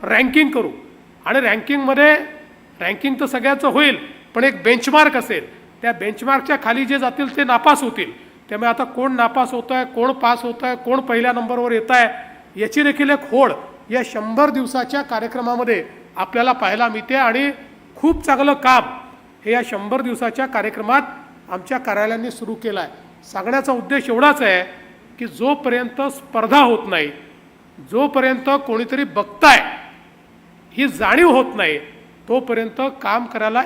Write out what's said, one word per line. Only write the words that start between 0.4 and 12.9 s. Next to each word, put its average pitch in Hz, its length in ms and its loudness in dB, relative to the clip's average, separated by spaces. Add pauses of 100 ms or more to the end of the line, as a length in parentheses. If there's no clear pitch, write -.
करू 220 200 -2 (560)
आणि 240 140 2
रँकिंगमध्ये, 269 720 4 (680)
रँकिंग 208 400 -4
तर 285 60 -2
सगळ्याचं 269 420 0
होईल, 269 300 2 (360)
पण 254 100 0
एक 262 180 0
बेंचमार्क 262 540 4
असेल, - 560 -6 (100)
त्या 233 100 0
बेंचमार्कच्या 254 680 -2
खाली 240 220 0
जे 269 140 0
जातील 254 380 -4
ते 285 80 2
नापास 254 380 4
होतील. 226 460 -6 (200)
त्यामुळे 226 220 -2
आता 240 140 -2
कोण 262 280 -4
नापास 240 400 0
होत 240 200 -6
आहे, 254 120 0
कोण 254 280 -2
पास 240 300 0
होत 240 200 -6
आहे, 247 140 -4
कोण 254 240 -2
पहिल्या 247 320 0
नंबरवर 240 400 -2
येत 226 180 -2
आहे, 240 180 4 (520)
याची 220 220 0
देखील 285 280 2